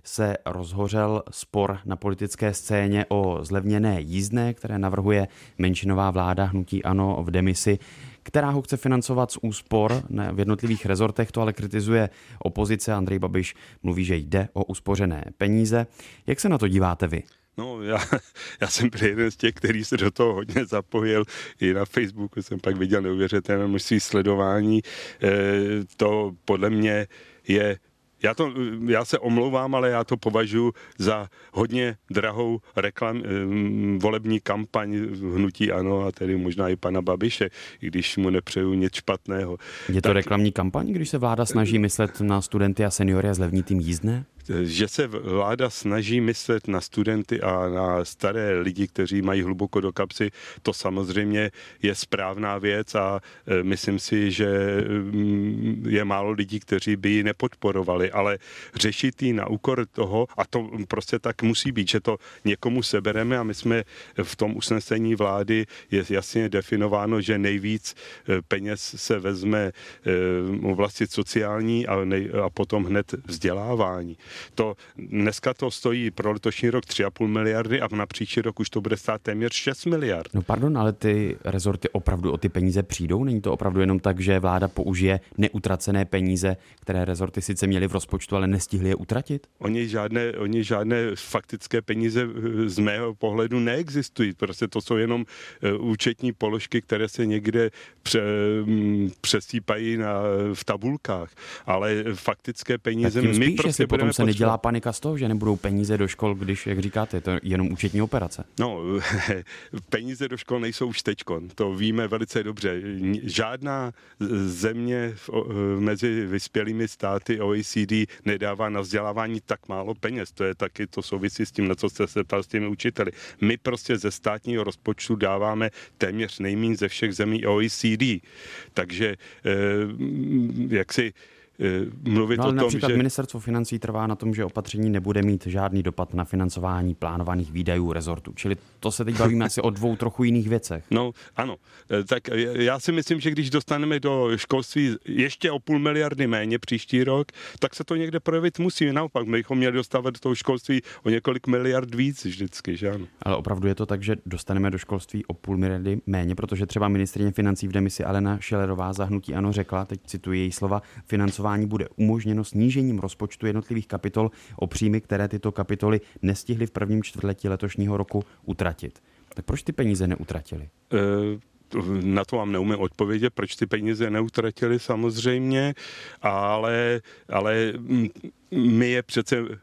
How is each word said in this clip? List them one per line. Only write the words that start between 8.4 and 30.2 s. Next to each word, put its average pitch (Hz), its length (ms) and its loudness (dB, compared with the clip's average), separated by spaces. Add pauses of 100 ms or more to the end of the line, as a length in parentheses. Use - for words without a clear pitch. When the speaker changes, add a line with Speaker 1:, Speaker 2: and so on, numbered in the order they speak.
Speaker 1:
ho 139 120 0
chce 131 160 -2
financovat 127 540 2
z - 100 -10
úspor, 110 680 2
ne, 101 240 -2
v 95 60 0
jednotlivých 107 460 0
rezortech. 104 460 2
To 117 100 0
ale 110 120 2
kritizuje 104 560 2 (300)
opozice. 107 540 0
Andrej 95 260 0
Babiš 92 360 0 (280)
mluví, 90 220 0
že 90 100 2
jde 82 380 0
o 98 100 0
uspořené 95 640 -2 (120)
peníze. 110 500 2 (400)
Jak 135 120 0
se 208 100 2
na 160 80 4
to 107 100 2
díváte 92 400 4
vy? 80 160 -4 (340)
Speaker 2:
No, 117 260 -8
já, 107 160 0 (320)
<laughs> - 300 -14
já 98 60 0
jsem 120 220 2
byl 107 200 2
jeden 110 220 2
z - 40 -8
těch, 113 180 2
který 110 320 0
se - 120 0
do 98 140 2
toho 117 220 4
hodně 110 320 -2
zapojil. 107 580 0 (380)
I 92 120 4
na 98 120 0
Facebooku 104 560 -4
jsem 95 180 -6
pak 95 180 0
viděl 95 240 2
neuvěřitelné 98 680 0
množství 101 320 0
sledování. 101 840 2 (420)
Eh, 101 60 6 (680)
to 104 340 2 (140)
podle 101 240 2
mě 107 380 2 (400)
je, 101 300 4 (460)
já 107 100 4
to, 147 200 0 (340)
já 117 180 4
se - 140 0
omlouvám, 131 560 2
ale 127 140 4
já 117 140 2
to 120 140 -2
považuji 110 560 2 (240)